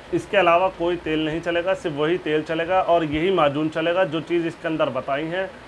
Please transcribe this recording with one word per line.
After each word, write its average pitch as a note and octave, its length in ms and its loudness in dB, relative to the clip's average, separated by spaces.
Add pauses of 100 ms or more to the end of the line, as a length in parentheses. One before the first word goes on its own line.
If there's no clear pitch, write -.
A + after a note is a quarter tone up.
(140)
इसके F3 240 0
अलावा F3 320 6
कोई F3 280 -2
तेल D#3 280 -2
नहीं D#3+ 160 -2
चलेगा, E3+ 320 0
सिर्फ F3 220 -6
वही D#3 240 2
तेल D#3 240 0
चलेगा E3 400 0
और E3+ 220 4
यही D#3 280 0
माजून D3+ 360 2
चलेगा। E3+ 360 0
जो D#3 160 -4
चीज़ E3+ 260 -2
इसके E3 200 -6
अंदर D#3 240 0
बताई C3+ 340 -4
है, F#3 200 -4 (220)